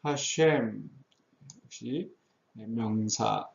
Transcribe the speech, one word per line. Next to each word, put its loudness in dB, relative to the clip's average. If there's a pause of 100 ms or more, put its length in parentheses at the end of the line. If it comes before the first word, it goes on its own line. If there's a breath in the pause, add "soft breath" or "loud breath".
하셴. 2 (760)
역시 -6 (400)
명사, 0